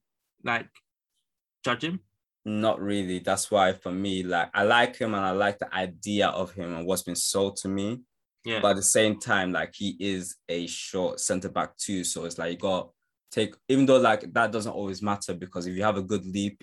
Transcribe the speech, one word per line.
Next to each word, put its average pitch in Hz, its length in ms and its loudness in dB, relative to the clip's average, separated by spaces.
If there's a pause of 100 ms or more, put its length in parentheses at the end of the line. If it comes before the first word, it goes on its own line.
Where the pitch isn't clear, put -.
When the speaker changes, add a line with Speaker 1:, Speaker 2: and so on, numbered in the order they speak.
(440)
Speaker 1:
like, 117 240 -2 (960)
judge 123 200 0
him? 175 160 -4 (440)
Speaker 2:
Not 107 360 0
really. 95 400 -2
That's 95 300 0
why 95 220 6
for 92 200 -8
me, 95 300 -2
like, 87 300 0
I 101 120 2
like 120 320 4
him 110 180 -2
and 98 100 0
I 95 60 2
like 101 280 2
the - 160 -6
idea 95 540 0
of 90 240 -2
him 87 220 -8
and 85 120 -6
what's 92 160 0
been 87 140 -6
sold 98 420 0
to 95 100 -4
me. 104 340 -2 (420)
Speaker 1:
Yeah. 113 160 -2
Speaker 2:
But 101 100 6
at 98 60 4
the 98 60 -2
same 107 380 4
time, 95 320 0
like, 82 200 -4
he 98 280 -6
is 92 360 -4 (120)
a 85 180 -2
short - 540 -4
centre 92 280 -2
back 82 280 -4
too. 95 260 -4
So 82 220 -4
it's 85 140 -8
like, 85 120 -4
you 87 80 -6
got 95 320 -2 (400)
take, 107 240 -2 (140)
even 135 180 6
though, 131 140 8
like, 110 320 2
that 117 180 2
doesn't 107 220 -4
always 98 280 -6
matter, 101 320 -2
because 90 340 -8
if 90 100 -6
you 98 80 0
have 107 120 2
a 98 60 -2
good 95 240 -2
leap, 101 360 -4